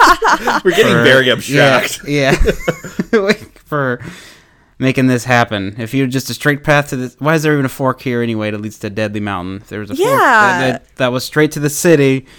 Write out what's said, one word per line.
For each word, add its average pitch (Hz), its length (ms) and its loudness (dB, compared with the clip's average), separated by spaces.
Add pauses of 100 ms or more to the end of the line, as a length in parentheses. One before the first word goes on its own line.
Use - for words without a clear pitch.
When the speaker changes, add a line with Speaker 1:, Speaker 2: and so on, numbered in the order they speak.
(640)
Speaker 1:
We're 190 60 4
getting 180 240 4
Speaker 2:
For 117 80 2
Speaker 1:
very 131 280 4
abstract. 131 760 0
Speaker 2:
Yeah, 143 300 0 (760)
yeah. 202 200 2
<laughs> - 340 -12
For 135 340 -2 (800)
making 131 300 0
this 123 160 0
happen. 110 540 -2
If 113 160 -10
you're 135 120 0
just 127 240 -4
a 123 40 -6
straight 143 300 -2
path 143 260 2
to 143 60 -6
this, 127 220 -8
why 151 160 0
is 156 80 0
there 151 120 2
even 139 120 0
a 127 40 -8
fork 127 300 -4
here 120 220 -2
anyway 110 280 -2
that 107 100 -6
leads 107 200 -12
to 107 100 -8
Deadly 107 300 -4
Mountain? 95 360 -6
If - 120 -18
there 104 120 -10
was 104 100 -12
a 269 60 -8
fork 370 120 0
that, 233 520 4
Speaker 3:
Yeah. 131 120 0
Speaker 2:
that, - 240 -12
that 127 160 0
was 123 120 -4
straight 151 280 0
to 156 80 -8
the 147 100 0
city, 139 560 2 (120)